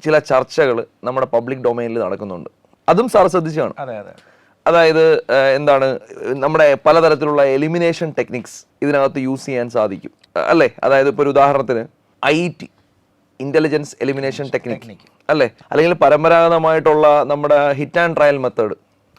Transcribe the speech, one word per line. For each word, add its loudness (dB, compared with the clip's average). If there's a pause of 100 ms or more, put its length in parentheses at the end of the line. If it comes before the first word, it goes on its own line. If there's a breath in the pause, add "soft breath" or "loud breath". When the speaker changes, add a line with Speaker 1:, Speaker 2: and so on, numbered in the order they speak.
Speaker 1:
ചില 2
ചർച്ചകൾ 0 (180)
നമ്മുടെ -4
പബ്ലിക് -4
ഡൊമൈനിൽ -4
നടക്കുന്നുണ്ട്. -8 (400)
അതും 2
സാർ 4
ശ്രദ്ധിച്ചു -4
കാണും. -6
Speaker 2:
അതെ, -12
അതെ. -16 (560 soft breath)
Speaker 1:
അതായത്, 4
ഏഹ്, 0
എന്താണ്, 2 (220)
നമ്മുടെ 2
പലതരത്തിലുള്ള 2
എലിമിനേഷൻ -2
ടെക്നിക്സ് -8 (160)
ഇതിനകത്ത് 0
യൂസ് -6
ചെയ്യാൻ -6
സാധിക്കും, -4 (360)
അല്ലേ? 4 (140)
അതായത് 2
ഇപ്പോൾ -2
ഒരു 0
ഉദാഹരണത്തിന് 0 (400)
ഐ 0
ഇ -6 (140)
ടി, -18 (720)
ഇന്റലിജൻസ് -4
എലിമിനേഷൻ -6
ടെക്നിക്, -8
Speaker 2:
ടെക്നിക്. -20 (220)
Speaker 1:
അല്ലേ? 0 (220 soft breath)
അല്ലെങ്കിൽ 2
പരമ്പരാഗതമായിട്ടുള്ള 2
നമ്മുടെ 0
ഹിറ്റ് -4
ആൻഡ് -2
ട്രയൽ 2
മെത്തേഡ്, -4 (460)